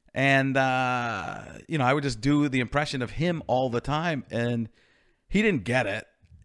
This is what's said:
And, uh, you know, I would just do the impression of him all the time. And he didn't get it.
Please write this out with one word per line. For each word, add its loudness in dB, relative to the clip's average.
And, 2
uh, -2
you -2
know, 2
I 6
would 0
just -4
do 4
the 2
impression -2
of -4
him -2
all 0
the -2
time. -2
And -2
he 2
didn't 2
get 2
it. -6